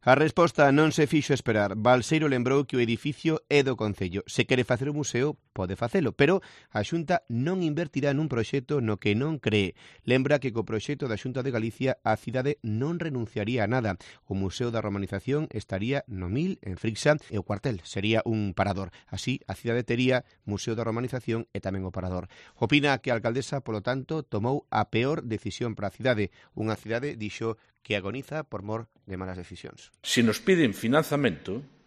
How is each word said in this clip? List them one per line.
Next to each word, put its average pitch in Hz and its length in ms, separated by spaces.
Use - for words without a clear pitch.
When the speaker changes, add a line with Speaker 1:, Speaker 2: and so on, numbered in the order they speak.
Speaker 1:
A 127 80
resposta 151 560
non 151 240
se 151 160
fixo 147 240
esperar. 107 480
Balseiro 127 480
lembrou 131 400
que - 80
o 120 80
edificio 147 640
é 143 160
do 131 80
Concello. 98 560
Se - 160
quere 123 160
facer 127 320
un 147 80
museo, 139 400
pode 92 240
facelo, 117 320
pero 170 320
a 107 80
Xunta 170 480
non 170 320
invertirá 143 480
nun 151 160
proxecto 131 560
no 107 160
que 104 160
non 147 240
cree. 104 320
Lembra 131 400
que 123 80
co 110 160
proxecto 131 400
da 110 80
Xunta 127 240
de 127 80
Galicia 120 560
a 110 160
cidade 131 400
non 131 400
renunciaría 120 640
a 101 80
nada. 110 240
O 98 80
Museo 98 320
da 113 160
Romanización 101 640
estaría 113 560
no 92 240
mil, 156 320
en 92 160
Frixa, 117 400
e 107 80
o - 80
cuartel 104 320
sería 110 480
un 104 240
parador. 95 400
Así, - 400
a 98 80
cidade 117 320
tería 127 400
Museo 107 320
da 117 80
Romanización 117 720
e 95 80
tamén 95 240
o 90 80
parador. 92 320
Opina 139 400
que - 80
a 120 80
alcaldesa, 120 480
polo 107 160
tanto, 131 400
tomou 123 480
a - 240
peor 131 320
decisión 110 480
para 101 160
a - 80
cidade. 107 320
Unha 110 240
cidade, 120 400
dixo, 110 400
que 104 160
agoniza 135 480
por 98 160
mor 110 240
de 95 160
malas 92 160
decisións. - 640
Speaker 2:
Se - 240
nos 110 160
piden 165 320
financiamento 127 880